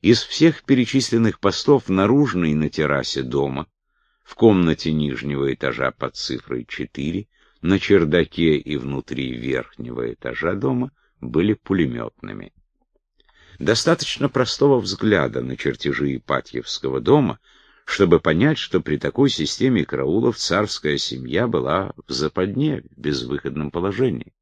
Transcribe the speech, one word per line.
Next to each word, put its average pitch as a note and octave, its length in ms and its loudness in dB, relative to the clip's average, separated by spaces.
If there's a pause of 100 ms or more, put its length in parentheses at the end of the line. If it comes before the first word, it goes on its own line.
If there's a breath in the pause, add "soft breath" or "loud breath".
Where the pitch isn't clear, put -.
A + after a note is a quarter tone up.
Из A2+ 200 4
всех - 400 2
перечисленных B2 760 2
постов A2+ 480 2
наружный F#2+ 640 2
на D2+ 160 0
террасе C#2+ 540 -2
дома, C#2 420 -2 (560)
в - 140 -20
комнате F2 560 4
нижнего C#2 600 -2
этажа C2 380 -4
под B1+ 240 -8
цифрой B1 500 -8
четыре, E2 640 -8 (360)
на F#2 160 2
чердаке E2 800 4
и D2+ 180 -6
внутри C2 560 -6
верхнего A#1+ 800 -8
этажа C2+ 400 -6
дома B2+ 400 -4 (300)
были E2 320 0
пулеметными. A#1 1000 -4 (1040 soft breath)
Достаточно C#3 680 0
простого C3 520 2
взгляда F#2 600 0
на B1+ 160 -6
чертежи C#2 600 -2
Ипатьевского C2 840 -4
дома, A#2+ 400 2 (460 soft breath)
чтобы E2+ 340 4
понять, G#2+ 380 2
что - 240 -2
при D2+ 160 -2
такой B2 320 2
системе G2+ 560 0
караулов F2 500 0
царская E2 640 -2
семья C2 480 -4
была E2 480 -2 (120)
в - 60 -10
западне, G2 680 -2
в - 180 -20
безвыходном C#2 680 -6
положении. F#2+ 720 -4